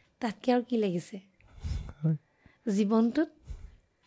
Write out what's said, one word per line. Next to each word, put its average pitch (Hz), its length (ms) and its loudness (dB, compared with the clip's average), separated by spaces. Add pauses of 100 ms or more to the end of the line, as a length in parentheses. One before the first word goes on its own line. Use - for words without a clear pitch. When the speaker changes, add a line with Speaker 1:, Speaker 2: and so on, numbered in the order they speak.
(200)
Speaker 1:
তাতকে 220 320 -6
আৰু 247 120 2
কি 247 140 -2
লাগিছে? 190 400 -2 (840)
Speaker 2:
হয়। 156 120 2 (520)
Speaker 1:
জীৱনটোত 226 640 2 (760)